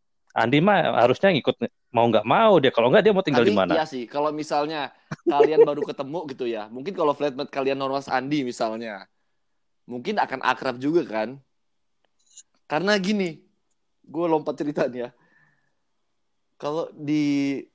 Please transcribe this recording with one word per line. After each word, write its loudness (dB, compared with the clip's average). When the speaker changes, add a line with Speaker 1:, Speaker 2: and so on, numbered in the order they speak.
Speaker 1:
Andi 2
mah 2
harusnya 4
ngikut, 0
mau 2
nggak 2
mau 6
dia. 4
Kalau 2
nggak, 6
dia 4
mau 0
tinggal 2
Speaker 2:
Tapi 4
Speaker 1:
di 2
mana? 2
Speaker 2:
iya 0
sih, -10
kalau -2
misalnya -4
kalian 4
baru 4
ketemu -8
gitu -8
ya, -6
mungkin -10
kalau 0
flatmate -4
kalian -2
normal -4
Mas -14
Andi -2
misalnya, -6
mungkin -6
akan -4
akrab -2
juga 0
kan? -6
Karena 0
gini, -2
gue -6
lompat -2
ceritanya. -6
Kalau -6
di, -2